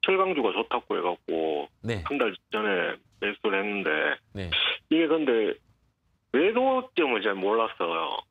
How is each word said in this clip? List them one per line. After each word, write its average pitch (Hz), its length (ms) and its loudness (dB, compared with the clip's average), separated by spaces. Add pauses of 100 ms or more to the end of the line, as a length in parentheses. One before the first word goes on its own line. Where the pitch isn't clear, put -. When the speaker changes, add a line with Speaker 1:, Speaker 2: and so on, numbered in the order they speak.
Speaker 1:
철강주가 185 500 2
좋다고 - 440 -2
해갖고 80 720 -2 (140)
Speaker 2:
네. 107 240 -4
Speaker 1:
한 143 120 -2
달 113 160 0 (160)
전에 85 460 -2 (240)
매수를 101 420 -2
했는데 101 280 -2 (420)
Speaker 2:
네. 92 180 -6 (380)
Speaker 1:
이게 160 180 4
근데 131 520 2 (760)
매도점을 220 880 2
잘 101 120 0
몰랐어요. 98 800 -2 (140)